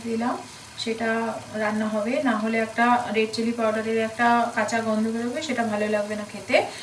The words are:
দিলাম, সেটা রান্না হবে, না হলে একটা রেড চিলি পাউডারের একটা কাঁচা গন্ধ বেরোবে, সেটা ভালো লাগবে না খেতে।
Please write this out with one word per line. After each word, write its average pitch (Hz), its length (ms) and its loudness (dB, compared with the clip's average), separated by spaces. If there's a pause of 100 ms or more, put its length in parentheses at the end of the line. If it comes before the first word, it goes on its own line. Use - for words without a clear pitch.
দিলাম, 233 280 0 (480)
সেটা 226 260 -2 (520)
রান্না 214 340 0
হবে, 214 180 0 (140)
না 226 140 4
হলে 226 160 0 (100)
একটা 233 180 2 (300)
রেড 220 200 2
চিলি 233 240 0
পাউডারের 220 400 0 (100)
একটা 240 180 2 (280)
কাঁচা 220 300 0
গন্ধ 220 200 2 (100)
বেরোবে, 247 320 -2
সেটা 233 240 0
ভালো 208 240 0
লাগবে 208 260 -2
না - 100 -8
খেতে। 208 240 -2 (280)